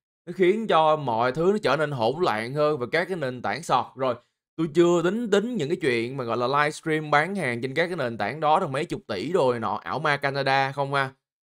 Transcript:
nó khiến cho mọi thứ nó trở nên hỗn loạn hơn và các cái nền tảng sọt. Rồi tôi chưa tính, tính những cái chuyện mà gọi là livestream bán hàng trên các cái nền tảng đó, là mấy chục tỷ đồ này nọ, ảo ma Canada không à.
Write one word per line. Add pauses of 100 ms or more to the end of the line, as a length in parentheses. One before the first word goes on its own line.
(260)
nó
khiến
cho
mọi
thứ
nó
trở
nên
hỗn
loạn
hơn
và
các
cái
nền
tảng
sọt. (100)
Rồi (420)
tôi
chưa
tính,
tính
những
cái
chuyện
mà
gọi
là
livestream
bán
hàng
trên
các
cái
nền
tảng
đó,
là
mấy
chục
tỷ
đồ
này
nọ,
ảo
ma
Canada
không
à. (340)